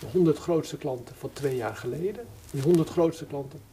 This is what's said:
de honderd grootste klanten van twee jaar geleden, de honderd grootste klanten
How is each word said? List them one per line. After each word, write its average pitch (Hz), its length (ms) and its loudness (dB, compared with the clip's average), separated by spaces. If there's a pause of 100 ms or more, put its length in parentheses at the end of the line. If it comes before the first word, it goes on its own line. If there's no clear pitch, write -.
de 147 120 -10
honderd 165 260 6
grootste 156 380 0
klanten 127 420 -8
van 135 140 -8
twee 135 240 -2
jaar 107 200 -4
geleden, 180 480 -6 (260)
de 139 120 -6
honderd 160 260 6
grootste 165 380 0
klanten 143 320 -8 (140)